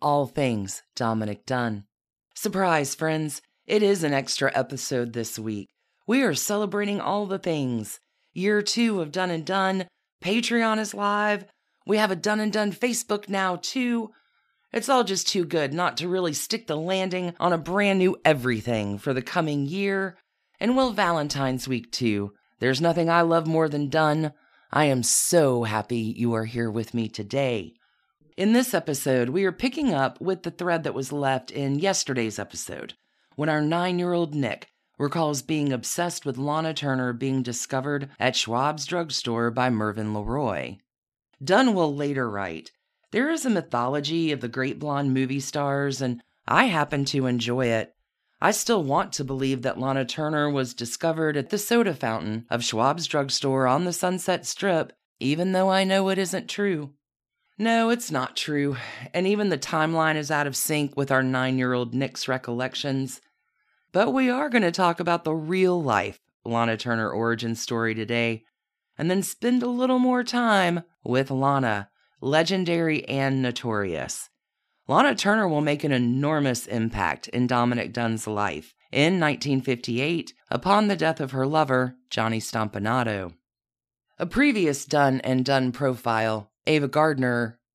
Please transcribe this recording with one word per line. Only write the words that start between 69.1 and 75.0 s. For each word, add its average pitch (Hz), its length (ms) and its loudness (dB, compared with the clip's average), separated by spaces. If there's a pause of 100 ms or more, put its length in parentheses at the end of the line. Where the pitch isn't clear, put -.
then 190 100 2
spend 240 420 0
a 240 40 -2
little 254 320 2
more 247 240 2
time 208 600 2 (200)
with 131 260 2
Lana, 131 600 2 (320)
legendary 165 880 2
and 135 320 0
notorious. 104 880 -4 (580)
Lana 233 260 4